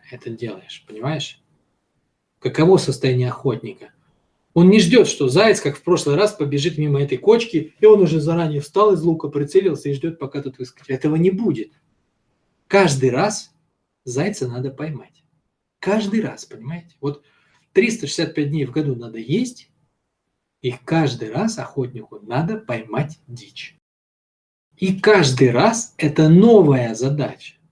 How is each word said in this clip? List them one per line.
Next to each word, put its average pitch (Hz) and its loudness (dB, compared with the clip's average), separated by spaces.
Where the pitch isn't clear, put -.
это 120 -16
делаешь, 107 -14
понимаешь? 127 -10
Каково 165 2
состояние 127 -2
охотника? 117 -8
Он 180 8
не 220 6
ждёт, 196 6
что - -2
заяц, 185 4
как - -6
в - -20
прошлый 151 0
раз, 202 0
побежит 143 -4
мимо 143 -2
этой 139 -4
кочки, 226 0
и 214 4
он 214 8
уже 160 2
заранее 156 -2
встал 202 2
из 160 0
лука, 160 -2
прицелился 147 -2
и 139 -4
ждёт, 160 -8
пока 139 -10
тот 139 -12
выскочит. - -16
Этого 151 -2
не 170 2
будет. 185 -4
Каждый 135 2
раз 196 -4
зайца 143 -6
надо 131 -8
поймать. 147 -14
Каждый 202 -2
раз, - -10
понимаете? 143 -16
Вот 143 -8
триста 226 0
шестьдесят 160 -6
пять 143 -4
дней 143 -4
в 120 -10
году 147 -4
надо 113 -12
есть, 180 -6
и 127 -4
каждый 123 -4
раз 208 -4
охотнику 123 -12
надо 143 -4
поймать 117 -8
дичь. - -20
И 190 -2
каждый 135 4
раз 214 0
это 156 2
новая 160 6
задача. 131 -6